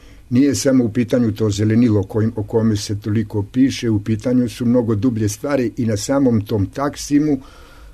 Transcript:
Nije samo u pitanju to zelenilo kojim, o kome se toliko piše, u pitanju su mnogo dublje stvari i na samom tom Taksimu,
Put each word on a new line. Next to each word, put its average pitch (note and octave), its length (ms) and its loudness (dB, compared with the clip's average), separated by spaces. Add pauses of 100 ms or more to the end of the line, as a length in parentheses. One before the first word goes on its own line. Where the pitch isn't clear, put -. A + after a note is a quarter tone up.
(300)
Nije C3 240 4
samo C3 300 2
u G#2 80 -2
pitanju A#2+ 400 0
to G#2+ 180 -2
zelenilo G#2+ 520 2
kojim, G#2+ 340 -2
o G#2+ 60 -4
kome A2 340 0
se G#2 240 -6
toliko G#2+ 420 -2
piše, B2 480 0
u G#2 140 2
pitanju B2 440 0
su - 180 -6
mnogo A#2 280 2
dublje G#2+ 340 0
stvari C3 480 -2
i A#2+ 100 -2
na A2 100 -2
samom C3 440 0
tom G#2 260 -2
Taksimu, C#3+ 720 -2 (560)